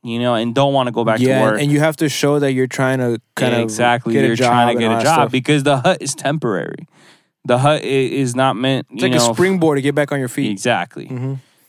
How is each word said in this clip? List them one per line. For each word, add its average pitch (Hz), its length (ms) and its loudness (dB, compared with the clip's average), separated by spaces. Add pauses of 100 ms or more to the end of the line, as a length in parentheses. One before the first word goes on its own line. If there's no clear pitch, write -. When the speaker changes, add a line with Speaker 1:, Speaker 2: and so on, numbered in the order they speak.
Speaker 1:
you 117 160 -6
know, 123 160 0
and 113 180 -2
don't 139 200 2
wanna 127 180 0
go 113 140 -2
back 113 140 2
to 127 60 2
Speaker 2:
Yeah, 131 160 2
Speaker 1:
work. 107 200 2
Speaker 2:
and 143 100 0
you 147 80 2
have 156 180 0
to 156 120 -2
show 143 300 0
that 139 120 0
you're 131 160 0
trying 131 320 -2
to 120 200 -2 (160)
kind 127 180 0
Speaker 1:
Yeah, 120 60 2
Speaker 2:
of 117 40 0
Speaker 1:
exactly. 120 500 0
Speaker 2:
get 113 120 2
a - 20 2
Speaker 1:
You're 117 80 2
trying 120 320 4
to 120 60 0
Speaker 2:
job 120 60 0
Speaker 1:
get 117 60 0
Speaker 2:
and 113 80 0
all 117 60 0
Speaker 1:
a 113 40 0
Speaker 2:
that - 20 -
Speaker 1:
job 147 160 4
Speaker 2:
stuff. 139 100 0
Speaker 1:
because 135 320 0
the 143 140 2
hut 170 240 2
is 139 140 -8
temporary. 117 680 -4 (600)
The 123 140 2
hut 147 220 2
i-, - 40 -10
is 131 500 0
not 131 220 0
meant, 131 340 -2
Speaker 2:
It's 139 120 -8
Speaker 1:
you 131 60 0
Speaker 2:
like 127 120 0
a 117 40 -2
Speaker 1:
know, 117 80 2
Speaker 2:
springboard 170 440 2
to 139 40 -2
get 143 140 0
back 143 160 0
on 143 80 -2
your 127 80 -4
feet. 123 240 -4
Speaker 1:
Exactly. 98 560 -4
Speaker 2:
Mm-hmm. 131 280 -6 (340)